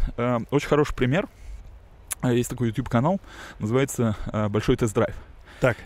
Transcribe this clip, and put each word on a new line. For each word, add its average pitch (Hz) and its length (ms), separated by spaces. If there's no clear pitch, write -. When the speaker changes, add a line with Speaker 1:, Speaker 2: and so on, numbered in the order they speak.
Speaker 1:
э, 120 220
очень - 180
хороший 147 260
пример. 143 340
Э, 123 140
есть 123 140
такой 120 180
YouTube-канал, 120 540
называется, 117 580
э, 107 160
"Большой 110 260
тест-драйв". 110 400
Speaker 2:
Так. 127 240